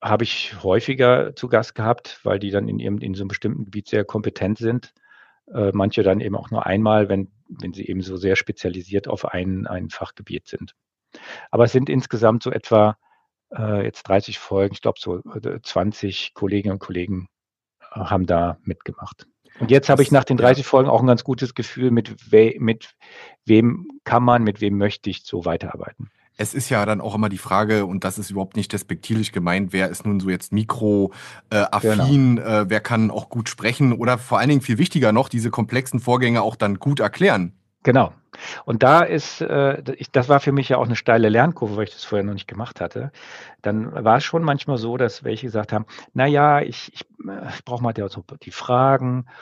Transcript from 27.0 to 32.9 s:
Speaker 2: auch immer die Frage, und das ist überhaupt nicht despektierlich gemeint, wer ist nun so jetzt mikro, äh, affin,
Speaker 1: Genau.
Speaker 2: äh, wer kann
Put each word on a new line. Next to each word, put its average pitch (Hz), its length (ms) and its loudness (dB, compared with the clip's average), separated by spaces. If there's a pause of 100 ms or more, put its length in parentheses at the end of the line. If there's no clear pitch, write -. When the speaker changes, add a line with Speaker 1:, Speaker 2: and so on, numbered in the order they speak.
Speaker 2:
auch 101 140 -6
immer 107 120 0
die 98 100 -6
Frage, 104 480 0
und 92 200 -6
das 95 120 -4
ist 101 120 -10
überhaupt 98 260 -6
nicht 101 160 -4
despektierlich 107 640 -4
gemeint, 90 400 -2
wer 95 160 0
ist - 160 -10
nun 101 160 0
so 95 80 -2
jetzt 92 240 -4
mikro, 104 580 0 (380)
äh, 107 80 0
affin, 120 800 2
Speaker 1:
Genau. 85 100 -6
Speaker 2:
äh, 104 220 0
wer 107 100 2
kann 110 320 0